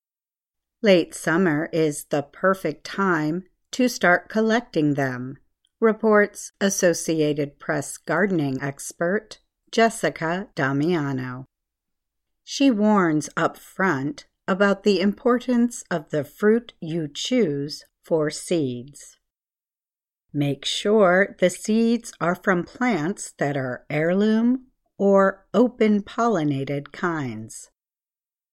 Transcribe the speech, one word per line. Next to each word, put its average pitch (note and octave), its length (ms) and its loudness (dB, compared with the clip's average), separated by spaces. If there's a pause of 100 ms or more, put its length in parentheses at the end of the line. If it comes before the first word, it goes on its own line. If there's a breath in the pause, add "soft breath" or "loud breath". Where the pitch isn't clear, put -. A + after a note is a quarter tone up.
(840)
"Late F#3 320 4
summer E3 580 0
is D#3+ 380 -2
the D3 100 0
perfect F#3 600 -4
time F3 640 -2 (260)
to B3 160 2
start F3 420 0
collecting A3 640 0
them," C3 460 -6 (400)
reports G#3+ 720 2 (100)
Associated D#3+ 960 0
Press - 400 -6
gardening D#3+ 640 -2
expert F3 760 -6 (320)
Jessica F#3 800 -2
Damiano. C#3 920 -2 (1000)
She - 260 2
warns G3 680 2
up D#3+ 220 -2
front D3+ 680 -4 (200)
about G3 360 0
the F#3+ 180 4
importance A#3+ 880 0
of E3 220 -6
the D3 120 -2
fruit A3 560 0
you D#3+ 280 -6
choose D3 760 -2 (200)
for D#3 260 0
seeds. C#3+ 880 -6 (1120)
Make C#3+ 340 -2
sure G3 720 2
the F3+ 100 4
seeds A3+ 720 0
are E3+ 140 0
from F3+ 280 0
plants G3 760 -4
that C#3+ 180 -2
are B2+ 320 -8
heirloom G#3+ 800 0 (320)
or G3 520 2
open-pollinated F#3+ 1400 0
kinds. B2+ 800 -6 (800)